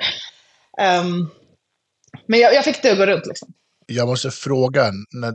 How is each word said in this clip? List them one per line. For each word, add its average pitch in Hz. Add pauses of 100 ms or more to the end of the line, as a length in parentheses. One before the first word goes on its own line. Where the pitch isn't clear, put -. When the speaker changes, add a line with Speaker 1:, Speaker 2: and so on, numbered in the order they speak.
(800)
Speaker 1:
Ehm, 180 (1000)
men 226
jag, 233
jag 277
fick 294
det 240
att 190
gå 196
runt, 180
liksom. - (400)
Speaker 2:
Jag 120
måste 127
fråga, 131 (300)
när 117